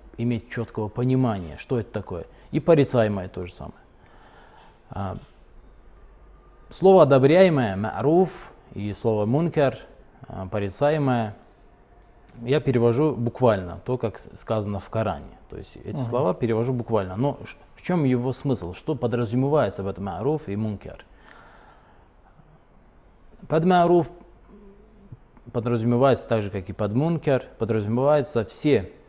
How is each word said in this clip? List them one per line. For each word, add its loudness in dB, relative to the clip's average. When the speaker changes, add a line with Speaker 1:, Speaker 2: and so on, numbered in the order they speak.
Speaker 1:
иметь -4
чёткого -6
понимания, -2
что -4
это -8
такое. -8
И -2
порицаемое 4
то -10
же -14
самое. -16
А, -8
слово 8
одобряемое, 6
ма'руф, 0
и -6
слово 0
мункар, 0
а, -10
порицаемое, -2
я 0
перевожу 2
буквально, 0
то, -4
как -6
с-, -20
сказано -4
в -16
Коране. -6
То -14
есть -18
эти -10
Speaker 2:
Мгм. -4
Speaker 1:
слова 0
перевожу -2
буквально. -2
Но -2
ш-, -18
в -20
чём 0
его 0
смысл? -4
Что -6
подразумевается 0
под -6
ма'руф -4
и -4
мункар? -8
Под 2
ма'руф 4
подразумевается 2
так 0
же, -6
как -8
и -8
под -4
мункар, 0
подразумеваются 0
все 0